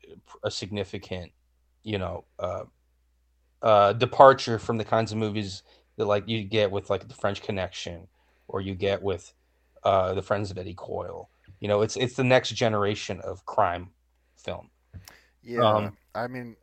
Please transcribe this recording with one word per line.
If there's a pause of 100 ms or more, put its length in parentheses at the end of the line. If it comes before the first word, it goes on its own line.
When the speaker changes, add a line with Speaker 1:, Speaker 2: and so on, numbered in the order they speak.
(440)
Speaker 1:
a
significant, (500)
you
know, (140)
uh, (960)
uh,
departure
from
the
kinds
of
movies (340)
that,
like,
you
get
with,
like,
The
French
Connection (400)
or
you
get
with, (500)
uh,
The
Friends
of
Eddie
Coyle. (300)
You
know,
it's,
it's
the
next
generation
of
crime (480)
film. (720)
Speaker 2:
Yeah,
Speaker 1:
Um, (180)
Speaker 2:
I
mean,